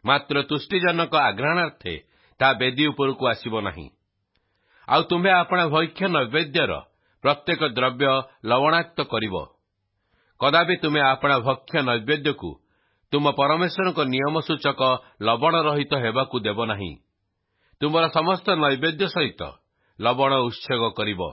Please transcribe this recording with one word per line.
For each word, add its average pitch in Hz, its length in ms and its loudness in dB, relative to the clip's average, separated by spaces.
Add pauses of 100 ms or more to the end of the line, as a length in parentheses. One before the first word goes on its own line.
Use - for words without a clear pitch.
ମାତ୍ର 143 380 0
ତୁଷ୍ଟିଜନକ 170 720 -2
ଆଘ୍ରାଣାର୍ଥେ 139 760 -2 (460)
ତାହା 135 120 4
ବେଦୀ 127 340 0
ଉପରକୁ 135 400 -2
ଆସିବ 113 340 -2
ନାହିଁ। 85 260 -8 (1000)
ଆଉ 151 140 4
ତୁମ୍ଭେ 175 280 0
ଆପଣା 180 360 2
ଭକ୍ଷ୍ୟ 160 420 -2
ନୈବେଦ୍ୟର 143 640 0 (520)
ପ୍ରତ୍ୟେକ 147 440 0
ଦ୍ରବ୍ୟ 127 420 0 (340)
ଲବଣାକ୍ତ 151 580 2
କରିବ। 110 320 -4 (1040)
କଦାପି 170 360 4
ତୁମେ 151 240 0
ଆପଣା 135 380 2
ଭକ୍ଷ୍ୟ 131 440 -2
ନୈବେଦ୍ୟକୁ 135 680 -2 (640)
ତୁମ 147 200 0
ପରମେଶ୍ୱରଙ୍କ 160 720 0
ନିୟମ 135 360 -2
ସୂଚକ 143 400 -4 (400)
ଲବଣ 120 420 2
ରହିତ 147 360 0
ହେବାକୁ 123 420 -2
ଦେବ 104 240 -2
ନାହିଁ। 101 280 -4 (880)
ତୁମର 156 280 2
ସମସ୍ତ 175 460 0
ନୈବେଦ୍ୟ 151 540 0
ସହିତ 135 340 -4 (560)
ଲବଣ 127 400 2
ଉତ୍ସର୍ଗ 120 460 -2 (100)
କରିବ। 104 260 -4 (120)